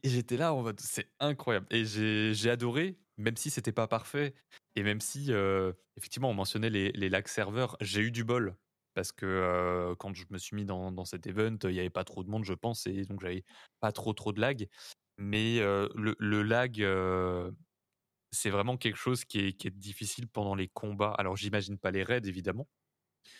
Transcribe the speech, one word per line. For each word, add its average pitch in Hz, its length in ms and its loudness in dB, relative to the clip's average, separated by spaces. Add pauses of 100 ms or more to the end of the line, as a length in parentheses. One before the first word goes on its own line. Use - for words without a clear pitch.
et 135 80 2
j'étais 123 260 2
là 160 160 4
en 131 100 2
mode, 110 160 -2
c'est - 320 -6 (100)
incroyable. 123 500 0
Et 113 160 4
j'ai, 107 480 2
j'ai 107 160 2
adoré, 123 480 0 (180)
même 113 200 0
si - 120 -4
c'était - 240 0
pas 113 160 2
parfait, 139 460 0 (420)
et 104 60 0
même 104 180 2
si, 139 320 -2
euh, 95 400 4 (240)
effectivement, 123 320 -4
on 113 60 2
mentionnait 107 340 0
les, 101 240 2
les 98 160 0
lags 95 180 2
serveurs, 110 540 -2
j'ai 104 220 0
eu 117 80 2
du 117 140 -2
bol. 113 320 0 (380)
Parce 90 160 -4
que, - 140 -10
euh, 90 680 2
quand 98 200 -8
je 90 140 -14
me 95 80 -8
suis - 180 -8
mis 104 120 -2
dans, 92 260 -4
dans 90 140 -6
cet 87 200 -8
event, 107 380 0
il 92 80 2
y 92 80 0
avait 90 80 0
pas 92 160 -2
trop - 180 -10
de 90 60 -8
monde, 92 160 -2
je 95 80 -4
pense, 113 340 -4
et 98 200 -2
donc 95 160 -8
j'avais 92 220 -4 (360)
pas 110 100 2
trop, 110 220 -2
trop 104 200 -4
de 101 80 -2
lag. 117 280 0 (480)
Mais, 107 440 2
euh, 101 340 4
le, 110 240 0
le 104 240 4
lag, 113 400 2
euh, 92 680 2 (840)
c'est - 180 0
vraiment 104 260 2
quelque 113 220 0
chose 127 260 0
qui - 160 -2
est, 98 140 2
qui - 120 -8
est 92 100 -8
difficile 101 520 -8
pendant 101 260 -2
les 95 140 -2
combats. 104 480 -2
Alors, 95 200 0
j'imagine 101 420 -2
pas - 120 0
les 95 120 0
raids, 113 240 0
évidemment. 95 420 -2 (720)